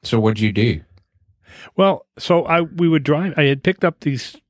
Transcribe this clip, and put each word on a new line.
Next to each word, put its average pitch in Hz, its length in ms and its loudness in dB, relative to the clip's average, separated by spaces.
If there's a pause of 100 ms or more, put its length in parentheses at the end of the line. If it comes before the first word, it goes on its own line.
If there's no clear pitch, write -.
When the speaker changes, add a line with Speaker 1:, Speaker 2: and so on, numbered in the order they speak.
Speaker 1:
So - 180 -2
what'd 110 200 0
you 107 120 0
do? 107 300 -2 (920)
Speaker 2:
Well, 190 320 0 (100)
so 170 280 0
I, 170 160 2
we 170 280 0
would 156 140 2
drive, 151 340 -2
I 156 60 2
had 139 180 2
picked 185 240 -2
up 165 140 -2
these - 360 -6 (140)